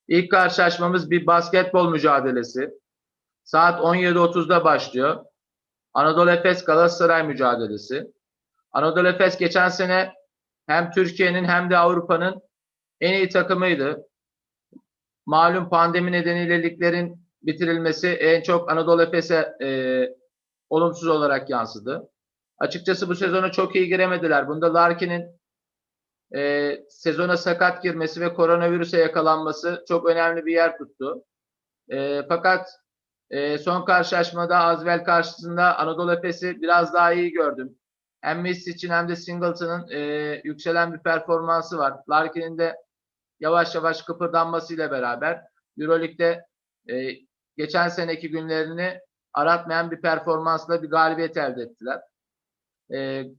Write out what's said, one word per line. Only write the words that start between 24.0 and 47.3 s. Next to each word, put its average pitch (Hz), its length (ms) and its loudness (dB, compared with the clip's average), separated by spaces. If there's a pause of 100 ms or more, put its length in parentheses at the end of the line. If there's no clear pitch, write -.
Bunda 160 260 0
Larkin'in, 175 640 0 (960)
e, 143 360 -2 (160)
sezona 170 480 -2
sakat 175 460 0
girmesi 165 380 -4
ve 170 140 -2
koronavirüse 170 640 2
yakalanması 160 920 0
çok 170 180 0
önemli 165 400 2
bir 165 60 0
yer 165 260 2
tuttu. 143 460 -10 (680)
E, 139 360 -4
fakat, 180 400 0 (600)
e, 147 280 -2
son 175 260 -2
karşılaşmada 175 760 2
Azvel 170 460 0
karşısında 170 760 0
Anadolu 165 340 -2
Efes'i 175 500 -4
biraz 170 320 2
daha 170 180 4
iyi 175 180 0
gördüm. 139 480 -4 (420)
Hem 160 220 -6
Messi 180 280 -6
için 175 200 -10
hem 170 180 0
de 170 80 -4
Singleton'ın, 170 760 -6
e, 147 100 -8 (440)
yükselen 165 500 -4
bir 160 40 -14
performansı 165 800 -2
var. 139 160 -2 (160)
Larkin'in 160 480 -2
de 165 180 -2 (640)
yavaş 165 340 0
yavaş 160 280 -2
kıpırdanmasıyla 165 880 -4
beraber 135 520 -4 (360)
Euroleague'de, 165 680 0 (460)
e, 131 200 -6 (460)